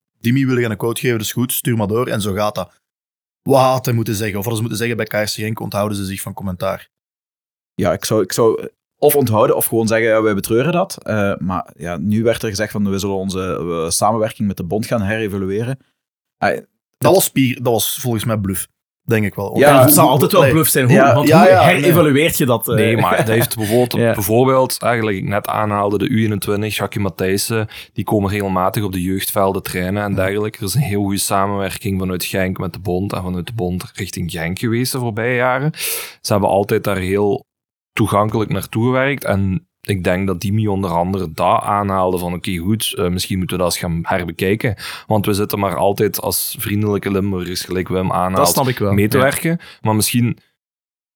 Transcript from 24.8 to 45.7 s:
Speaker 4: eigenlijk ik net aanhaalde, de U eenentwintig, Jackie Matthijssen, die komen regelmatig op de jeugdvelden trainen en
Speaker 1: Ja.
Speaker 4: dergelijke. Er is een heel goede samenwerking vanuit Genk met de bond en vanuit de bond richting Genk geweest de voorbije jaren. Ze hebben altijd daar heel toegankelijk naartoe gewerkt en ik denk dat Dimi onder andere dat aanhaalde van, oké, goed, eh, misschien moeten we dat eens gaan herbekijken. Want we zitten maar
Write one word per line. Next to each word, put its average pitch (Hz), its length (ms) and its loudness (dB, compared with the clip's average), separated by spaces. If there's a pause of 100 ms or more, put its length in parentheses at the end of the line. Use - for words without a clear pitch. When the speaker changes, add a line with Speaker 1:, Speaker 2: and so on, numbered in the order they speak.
Speaker 4:
eigenlijk 110 360 0
ik 95 60 -6
net 101 240 -2
aanhaalde, 104 500 0
de 98 100 0
U 110 160 2
eenentwintig, 104 520 -2
Jackie 104 260 -4
Matthijssen, 101 680 -2 (260)
die 104 100 -6
komen 98 260 0
regelmatig 95 540 -2
op 98 80 -4
de 95 100 -4
jeugdvelden 95 640 0
trainen 95 400 -4
en 104 60 -4
Speaker 1:
Ja. 98 60 -2
Speaker 4:
dergelijke. 104 420 -2
Er - 80 -12
is 92 80 -4
een 123 80 2
heel 101 220 0
goede 98 160 -2
samenwerking 98 800 -2
vanuit 92 260 -4
Genk 92 320 -2
met 92 160 -6
de - 60 -14
bond 92 340 -4
en 92 80 -4
vanuit 90 260 -6
de - 60 -10
bond 90 400 -6
richting 92 380 -8
Genk 85 280 -6
geweest 120 320 -2
de 139 80 -4
voorbije 117 360 -2
jaren. 127 360 0 (500)
Ze - 100 -4
hebben 101 180 4
altijd 101 340 0
daar 101 140 -2
heel 98 480 0 (480)
toegankelijk 107 580 0
naartoe 104 340 -2
gewerkt 131 380 0
en 95 440 0 (180)
ik 95 180 -2
denk 92 240 0
dat 90 140 -4
Dimi 104 260 0
onder 98 220 -2
andere 87 420 -2
dat 90 300 0
aanhaalde 95 560 0
van, 87 160 -6
oké, 90 220 -6
goed, 101 420 -2
eh, 90 120 0
misschien 90 280 -2
moeten 92 200 -4
we 90 60 0
dat 87 80 2
eens - 100 -4
gaan 85 200 -2
herbekijken. 95 760 -2 (320)
Want 107 180 0
we 107 80 0
zitten 101 260 -2
maar 98 180 0